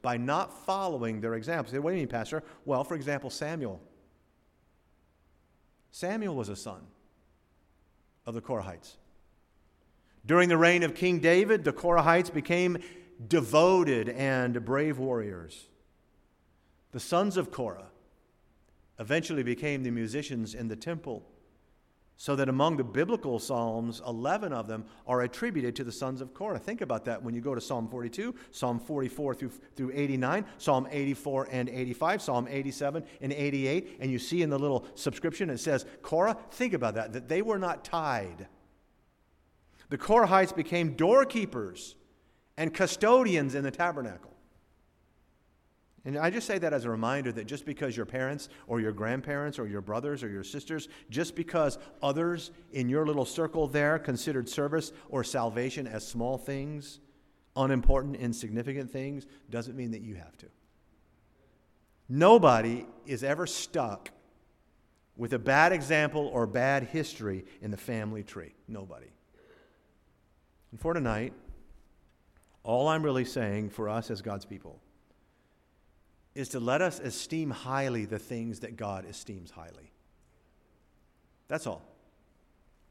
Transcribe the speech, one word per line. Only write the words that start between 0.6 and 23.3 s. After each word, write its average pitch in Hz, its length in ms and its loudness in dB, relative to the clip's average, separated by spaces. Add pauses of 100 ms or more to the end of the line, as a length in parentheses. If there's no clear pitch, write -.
following 147 560 -2
their 113 140 -2
example. 120 380 -4
You 131 40 -4
say, - 40 0
"What 156 100 0
do 185 60 0
you 165 60 0
mean, 123 60 -2
Pastor?" 123 360 -4 (200)
Well, 135 200 0
for 170 100 -6
example, 135 360 -4
Samuel. 143 500 -6 (2000)
Samuel 190 460 -4
was 110 120 -4
a 101 80 -8
son 92 300 -12 (1400)
of 117 80 -8
the 113 60 -6
Korahites. 95 560 -8 (1300)
During 175 240 8
the 170 100 6
reign 175 240 8
of 165 120 0
King 180 260 2
David, 180 440 6
the 151 80 2
Korahites 170 600 4
became 175 460 2 (480)
devoted 147 840 6
and 123 560 0
brave 139 340 0
warriors. 104 680 -4 (1200)
The 123 80 -8
sons 185 360 2
of 160 140 0
Korah 95 400 -6 (1080)
eventually 147 440 0
became 131 400 -2
the 127 80 -2
musicians 117 640 -4
in 117 140 -6
the 110 80 -6
temple, 156 520 -8 (880)
so - 180 0
that 135 140 2
among 143 300 4
the 131 60 0
biblical 139 540 0